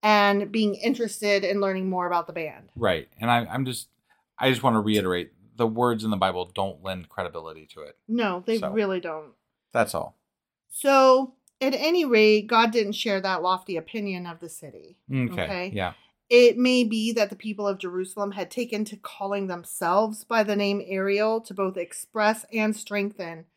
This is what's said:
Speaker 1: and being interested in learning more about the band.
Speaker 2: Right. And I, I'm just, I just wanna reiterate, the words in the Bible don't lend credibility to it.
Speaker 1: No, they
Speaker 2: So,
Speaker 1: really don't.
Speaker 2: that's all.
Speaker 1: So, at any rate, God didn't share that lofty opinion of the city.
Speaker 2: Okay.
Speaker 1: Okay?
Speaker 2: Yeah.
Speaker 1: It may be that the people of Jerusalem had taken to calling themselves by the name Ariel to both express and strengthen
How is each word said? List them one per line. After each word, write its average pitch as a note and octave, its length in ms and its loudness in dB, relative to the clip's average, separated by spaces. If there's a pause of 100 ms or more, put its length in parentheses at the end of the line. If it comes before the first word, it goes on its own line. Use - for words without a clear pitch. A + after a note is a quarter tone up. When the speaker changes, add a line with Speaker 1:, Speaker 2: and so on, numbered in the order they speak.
Speaker 1:
and G3+ 480 4
being G#3 260 2
interested G#3+ 680 0
in G3+ 160 0
learning F#3+ 300 -2
more F3+ 160 -2
about F3 200 -2
the E3 60 -16
band. D#3+ 420 -12
Speaker 2:
Right. F#2 340 -2 (120)
And A2+ 100 -2
I, A#2+ 160 2
I'm B2+ 200 -4
just, B2+ 220 -8 (500)
I C3+ 120 2
just B2+ 120 0
wanna A#2 180 4
reiterate, F#2+ 520 0 (240)
the A#2 100 2
words A#2 380 0
in A2 60 0
the G#2 60 0
Bible F#2 380 0
don't F#2+ 280 -6
lend F2+ 280 -8
credibility E2 640 -10
to D#2 80 -16
it. C#2+ 160 -20 (100)
Speaker 1:
No, G#3+ 380 -2
they A3+ 120 -2
Speaker 2:
So, G3 120 -4
Speaker 1:
really G3 280 -2
don't. D#3 340 -10 (400)
Speaker 2:
that's A2+ 220 0
all. - 220 -6 (540)
Speaker 1:
So, C4 640 4 (260)
at C4+ 140 0
any E4 320 2
rate, G#3+ 400 6
God A3+ 240 4
didn't G#3+ 240 0
share G3 260 -2
that F#3 220 -2
lofty F#3 340 -2
opinion F#3 500 -8
of E3 140 -14
the E3+ 80 -16
city. F#2+ 480 -20 (160)
Speaker 2:
Okay. B2 300 -2
Speaker 1:
Okay? F3+ 320 -6
Speaker 2:
Yeah. F#2 180 -4 (380)
Speaker 1:
It A#3+ 260 8
may B3 280 4
be A3 280 -2
that A3 160 2
the G3+ 80 -12
people G#3 300 -6
of G3 120 -2
Jerusalem F#3+ 540 -6
had G3 180 -8
taken A3+ 360 -4
to G#3 100 -14
calling G3 520 -6
themselves F#3 760 -2
by A#3 200 2
the G3+ 120 0
name G3+ 300 0
Ariel G3+ 560 0
to A3+ 100 -16
both F#3 240 -2
express G#3+ 760 -2
and G#3+ 220 0
strengthen G3+ 680 -8 (120)